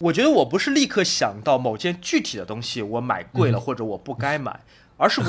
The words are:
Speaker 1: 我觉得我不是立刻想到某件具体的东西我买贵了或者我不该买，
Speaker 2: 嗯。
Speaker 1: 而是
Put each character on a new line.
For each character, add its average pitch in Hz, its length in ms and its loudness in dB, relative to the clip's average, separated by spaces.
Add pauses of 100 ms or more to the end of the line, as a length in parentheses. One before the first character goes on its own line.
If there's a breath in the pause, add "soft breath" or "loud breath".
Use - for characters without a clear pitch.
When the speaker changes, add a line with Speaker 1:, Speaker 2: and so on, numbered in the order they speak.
Speaker 1:
我 170 120 2
觉 226 120 2
得 302 40 6
我 214 160 6
不 135 140 -2
是 277 140 0
立 269 160 2
刻 190 160 0
想 107 360 -2
到 131 160 2
某 117 220 -2
件 175 220 -2
具 302 200 0
体 - 160 -8
的 92 80 -8
东 107 160 -8
西 117 220 -6
我 110 180 -2
买 107 220 -4
贵 120 300 2
了 101 80 0
或 139 120 -4
者 113 120 -4
我 101 120 -4
不 135 160 -10
该 139 240 -2
买， 131 140 -6
Speaker 2:
嗯。 - 240 -18 (220 soft breath)
Speaker 1:
而 190 120 4
是 - 200 2